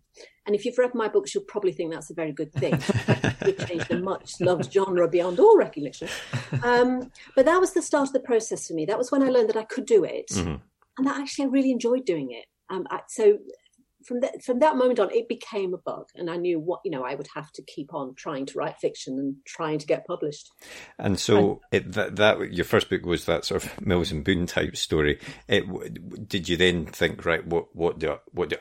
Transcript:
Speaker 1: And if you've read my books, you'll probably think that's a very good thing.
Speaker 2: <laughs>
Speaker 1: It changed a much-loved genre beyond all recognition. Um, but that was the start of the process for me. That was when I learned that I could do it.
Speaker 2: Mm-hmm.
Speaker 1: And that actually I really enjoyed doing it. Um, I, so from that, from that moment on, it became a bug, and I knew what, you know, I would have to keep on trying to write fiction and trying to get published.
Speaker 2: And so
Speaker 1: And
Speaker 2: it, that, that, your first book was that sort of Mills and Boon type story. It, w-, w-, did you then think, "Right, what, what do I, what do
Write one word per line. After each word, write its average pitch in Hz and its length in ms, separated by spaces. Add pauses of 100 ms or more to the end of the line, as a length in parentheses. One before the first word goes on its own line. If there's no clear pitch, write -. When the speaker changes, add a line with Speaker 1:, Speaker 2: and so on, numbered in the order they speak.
(480)
Speaker 1:
And 208 80
if 202 100
you've 240 140
read 247 160
my 220 120
books, 202 280
you'll 196 80
probably 185 280
think 165 220
that's 156 160
a 160 60
very 160 160
good 151 220
thing. 156 200
Speaker 2:
<laughs> 139 80 (600)
Speaker 1:
It - 260
changed 170 240
a 175 80
much-loved 180 760
genre 185 340
beyond 175 320
all 427 180
recognition. - 520 (520)
Um, 247 500 (240)
but 262 100
that 339 140
was 370 140
the 330 80
start 277 280
of 269 40
the 262 60
process 220 480
for 175 60
me. 156 120
That 214 120
was 254 140
when 277 120
I 262 60
learned 240 200
that 220 80
I 220 60
could - 220
do 214 180
it. - 280
Speaker 2:
Mm-hmm. 82 240 (420)
Speaker 1:
And 262 100
that 277 120
actually 277 260
I - 40
really 262 220
enjoyed 247 340
doing 143 260
it. 117 140 (240)
Um, 185 200
I, 175 180
so 214 300 (680)
from 247 160
that, 277 220
from 247 160
that 302 180
moment 247 220
on, 190 120
it 233 160
became 196 460
a 175 40
bug, - 380
and 170 140
I 175 80
knew 175 200
what, 165 280
you 185 60
know, 131 120
I 135 120
would 147 200
have 151 160
to - 120
keep - 300
on 135 220
trying 139 320
to - 100
write 151 200
fiction - 420
and 139 160 (100)
trying 156 320
to 147 80
get - 220
published. 151 420 (480)
Speaker 2:
And 101 220
so - 420 (100)
Speaker 1:
And 98 140
Speaker 2:
it, 92 80
that, 101 220
that, 104 380
your 85 100
first - 260
book - 160
was 85 200
that 80 180
sort 90 220
of - 200
Mills 87 260
and 76 120
Boon 90 220
type 80 320
story. 73 420 (300)
It, 101 180
w-, 90 220
w-, - 360
did 90 220
you 87 80
then 85 300
think, - 400
"Right, 82 200
what, 82 300
what 82 240
do 78 120
I, 73 60 (140)
what 82 180
do - 120